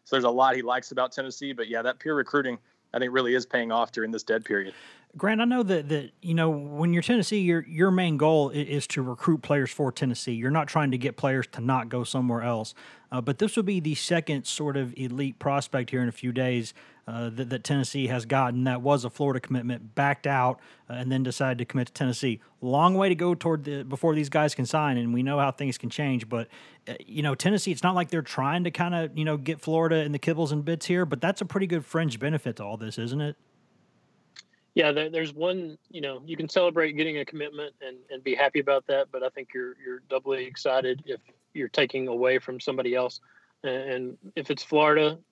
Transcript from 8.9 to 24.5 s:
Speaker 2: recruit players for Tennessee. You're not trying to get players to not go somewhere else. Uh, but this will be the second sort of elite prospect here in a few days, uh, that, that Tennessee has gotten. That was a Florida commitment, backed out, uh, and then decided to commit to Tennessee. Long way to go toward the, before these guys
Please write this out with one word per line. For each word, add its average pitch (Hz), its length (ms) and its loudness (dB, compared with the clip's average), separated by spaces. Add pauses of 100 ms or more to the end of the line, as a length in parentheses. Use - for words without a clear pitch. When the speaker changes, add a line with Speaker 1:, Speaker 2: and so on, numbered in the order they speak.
Speaker 2:
recruit 131 400 0
players 143 280 2
for 135 220 -2
Tennessee. 131 400 -2
You're 117 200 -2
not 151 180 2
trying 147 220 2
to 131 60 0
get 123 200 -4
players 135 340 0
to - 80 -12
not 120 300 0
go 123 160 -2
somewhere 120 380 0
else. 117 300 -2 (380)
Uh, 127 80 -4
but 127 180 -2
this 214 200 0
will 226 60 2
be 185 180 0
the 156 120 0
second 160 520 0
sort 143 320 -2
of 127 180 -2
elite 131 420 -4
prospect 139 520 -2
here 131 120 0
in 120 60 2
a 113 60 -2
few 123 180 -6
days, 123 420 0 (360)
uh, 117 200 -6
that, 120 200 -6
that 123 160 -6
Tennessee 139 420 0
has 120 180 -2
gotten. 127 380 2
That 127 180 0
was 135 220 4
a 120 60 -4
Florida 135 320 0
commitment, 120 540 -4
backed 143 300 0
out, 131 360 2 (280)
uh, 120 40 -10
and 123 180 -4
then 131 120 2
decided 127 340 0
to 120 80 -4
commit 127 220 -2
to - 60 -18
Tennessee. 127 460 -2 (220)
Long 147 320 4
way 190 160 4
to 180 60 4
go 175 200 2
toward 160 300 0
the, 143 180 -6
before 143 320 0
these 147 140 0
guys 151 260 2